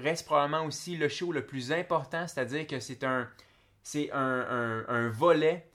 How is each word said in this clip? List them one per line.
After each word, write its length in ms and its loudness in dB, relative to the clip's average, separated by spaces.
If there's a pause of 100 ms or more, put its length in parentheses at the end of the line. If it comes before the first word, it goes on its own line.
reste 240 0
probablement 400 2
aussi 320 -6
le 100 2
show 240 -2
le 140 -2
plus 260 -6
important, 560 -2
c'est-à-dire 400 -4
que 120 -6
c'est 240 -8
un, 240 0 (560)
c'est 280 -4
un, 380 0
un, 400 -2
un 200 2
volet 640 4